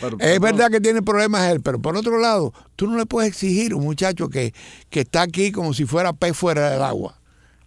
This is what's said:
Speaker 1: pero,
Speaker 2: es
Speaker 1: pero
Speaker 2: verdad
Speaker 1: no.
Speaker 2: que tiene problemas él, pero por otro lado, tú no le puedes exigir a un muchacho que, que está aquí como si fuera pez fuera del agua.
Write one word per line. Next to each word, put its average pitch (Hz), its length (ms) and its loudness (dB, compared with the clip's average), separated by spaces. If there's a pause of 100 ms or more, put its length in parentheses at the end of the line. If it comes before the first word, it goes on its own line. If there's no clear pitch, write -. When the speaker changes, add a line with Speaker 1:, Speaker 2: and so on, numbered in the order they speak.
Speaker 1:
pero, 117 160 -6
Speaker 2:
es - 0 -
Speaker 1:
pero 170 240 2
Speaker 2:
verdad 220 280 4
Speaker 1:
no. - 20 -4
Speaker 2:
que 220 100 2
tiene 226 220 2
problemas 208 480 2
él, 156 100 0
pero 123 180 -2
por 151 160 -2
otro 226 220 0
lado, 220 340 2 (240)
tú 196 120 -2
no 233 100 -2
le 226 80 -2
puedes 226 240 0
exigir 196 440 0
a - 20 -2
un 143 80 -2
muchacho 170 440 -2
que, 131 280 -4 (340)
que 151 120 0
está 165 200 0
aquí 180 300 0
como 170 240 -2
si 147 100 -2
fuera 170 280 0
pez 170 220 -2
fuera 147 360 0
del 135 100 0
agua. 104 380 -4 (480)